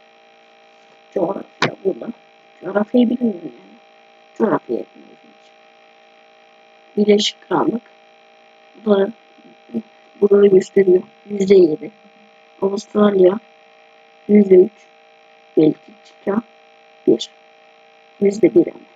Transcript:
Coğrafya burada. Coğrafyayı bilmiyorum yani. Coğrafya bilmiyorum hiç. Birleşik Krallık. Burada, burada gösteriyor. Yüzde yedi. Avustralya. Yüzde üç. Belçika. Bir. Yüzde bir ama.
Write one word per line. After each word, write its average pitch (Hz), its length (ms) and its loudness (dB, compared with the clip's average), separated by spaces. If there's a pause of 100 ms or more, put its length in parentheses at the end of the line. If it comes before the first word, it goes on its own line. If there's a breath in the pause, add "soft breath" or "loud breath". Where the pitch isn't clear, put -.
(1160)
Coğrafya - 680 -6
burada. 190 240 -6 (520)
Coğrafyayı 214 500 -2
bilmiyorum 226 340 -6
yani. - 340 -20 (600)
Coğrafya 143 380 -4
bilmiyorum - 460 -16
hiç. - 280 -20 (1500)
Birleşik 208 520 -2
Krallık. 190 340 -4 (1000)
Burada, 208 280 -2 (1080)
burada 202 260 4
gösteriyor. 190 560 2 (280)
Yüzde 196 240 0
yedi. 156 360 2 (720)
Avustralya. 202 760 0 (920)
Yüzde 202 260 4
üç. 185 180 4 (840)
Belçika. - 880 -4 (640)
Bir. - 240 -2 (880)
Yüzde 196 340 0
bir 170 120 2
ama. - 140 -14 (160)